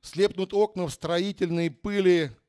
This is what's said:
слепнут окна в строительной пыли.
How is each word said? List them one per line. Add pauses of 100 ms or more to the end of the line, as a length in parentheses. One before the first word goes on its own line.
слепнут
окна
в
строительной
пыли. (180)